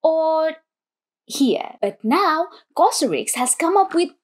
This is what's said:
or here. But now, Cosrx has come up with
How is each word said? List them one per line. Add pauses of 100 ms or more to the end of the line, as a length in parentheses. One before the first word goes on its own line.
or (720)
here. (100)
But
now, (300)
Cosrx
has
come
up
with (120)